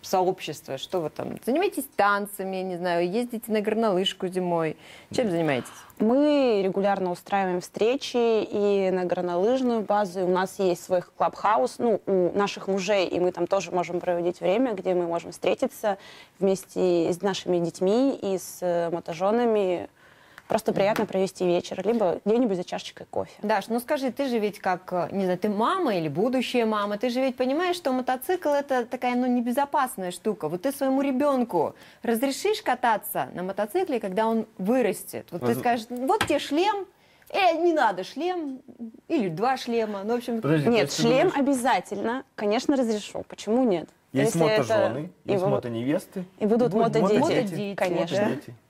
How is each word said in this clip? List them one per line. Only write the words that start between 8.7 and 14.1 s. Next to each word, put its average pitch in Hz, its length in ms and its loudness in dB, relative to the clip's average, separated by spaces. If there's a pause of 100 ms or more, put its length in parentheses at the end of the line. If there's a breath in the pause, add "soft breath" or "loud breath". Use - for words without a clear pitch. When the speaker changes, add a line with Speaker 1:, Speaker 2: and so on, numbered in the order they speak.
Speaker 2:
на 185 140 0
горнолыжную 202 760 0
базу, 196 400 0
и - 20 0
у 175 60 2
нас 185 280 0
есть 185 260 2
свой 180 180 0
клабхаус, 214 800 0
ну, 233 280 2
у 185 260 4
наших 202 360 0
мужей, 190 360 2
и - 140 -2
мы 180 140 2
там 170 120 -2
тоже 180 260 -2
можем 175 280 -2
проводить 175 400 -2